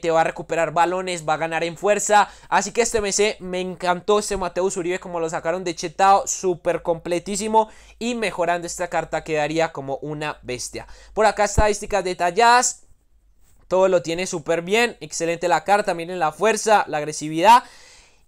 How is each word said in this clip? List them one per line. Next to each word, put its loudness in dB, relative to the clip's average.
te 0
va 4
a 0
recuperar -2
balones, 0
va 0
a 0
ganar -4
en -4
fuerza. 2
Así 0
que 2
este -2
M -2
C 0
me -6
encantó, 0
este -4
Mateus -4
Uribe -4
como -8
lo -4
sacaron -4
de -6
chetao, 2
súper -2
completísimo 0
y -4
mejorando -2
esta -6
carta -4
quedaría -2
como -8
una -8
bestia. -10
Por 4
acá 2
estadísticas 0
detalladas, 2
todo 4
lo 2
tiene -4
súper -4
bien, 0
excelente -4
la 2
carta, 2
miren -8
la 0
fuerza, 2
la -4
agresividad. 4